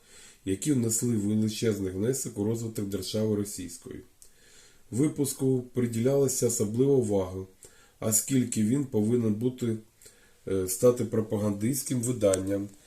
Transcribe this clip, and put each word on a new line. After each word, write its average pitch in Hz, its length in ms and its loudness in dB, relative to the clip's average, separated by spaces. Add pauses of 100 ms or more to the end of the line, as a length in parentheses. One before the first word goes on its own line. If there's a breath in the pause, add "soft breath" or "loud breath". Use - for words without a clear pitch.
(460 loud breath)
які 98 280 0
внесли 117 440 0
величезний 107 760 0
внесок 110 460 -2
у 101 60 -2
розвиток 110 420 -4
держави 104 500 -2
російської. - 680 -8 (880 soft breath)
Випуску 131 720 0 (120)
приділялася 123 760 2
особлива 117 460 2
увага, 95 520 0 (540 loud breath)
оскільки 113 640 0
він 131 220 2
повинен 113 480 2
бути, 117 440 -2 (680 soft breath)
е, 92 200 0
стати 123 380 4
пропагандистським 110 960 -2
виданням, 101 680 0 (180 loud breath)